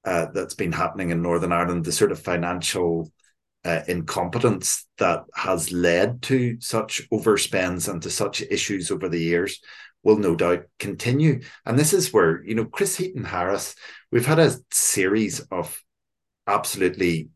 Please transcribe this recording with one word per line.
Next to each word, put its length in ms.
uh, 260
that's 220
been 180
happening 380
in 100
Northern 320
Ireland, 320
the 80
sort 180
of 80
financial, 920
uh, 200
incompetence 1000
that 280
has 360
led 520
to 380
such 500
overspends 800
and 120
to 80
such 300
issues 500
over 200
the 100
years, 400
will 160
no 180
doubt 280
continue. 600
And 140
this 160
is 180
where, 320
you 100
know, 120
Chris 280
Heaton 300
Harris, 500
we've 140
had 120
a 160
series 680
of 320
absolutely 880